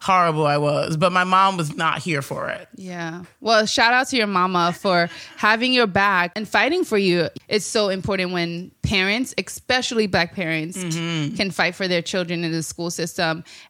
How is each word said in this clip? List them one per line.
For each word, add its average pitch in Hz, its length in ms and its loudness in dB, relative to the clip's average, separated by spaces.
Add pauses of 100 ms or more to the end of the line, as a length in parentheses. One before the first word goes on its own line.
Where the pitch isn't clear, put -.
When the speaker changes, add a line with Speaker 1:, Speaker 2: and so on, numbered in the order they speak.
Speaker 1:
horrible 170 440 2
I 147 120 2
was. 147 400 0
But 180 140 4
my 185 120 4
mom 190 320 4
was 156 180 -4
not 160 260 0
here 151 200 -2
for 139 300 -6
it. - 240 -10
Speaker 2:
Yeah. 175 500 -10 (160)
Well, 214 240 4
shout 233 300 4
out 262 140 2
to 269 80 -2
your 220 100 2
mama 180 520 2
for 175 300 2 (300)
having 226 340 2
your 247 140 4
back 190 500 2
and 214 100 -6
fighting 277 380 2
for 220 140 0
you. 175 300 2 (200)
It's 208 180 0
so 208 220 0
important 190 440 -2
when 170 400 -4 (100)
parents, 202 560 0
especially 233 680 -2
black 175 280 0
parents, 160 420 -4
Speaker 1:
Mm-hmm. 165 600 -4
Speaker 2:
can 196 140 -2
fight 175 240 -2
for 190 140 -4
their 175 140 0
children 170 420 -4
in 160 80 -4
the 165 100 -4
school 170 280 -8
system. 170 520 -4 (280)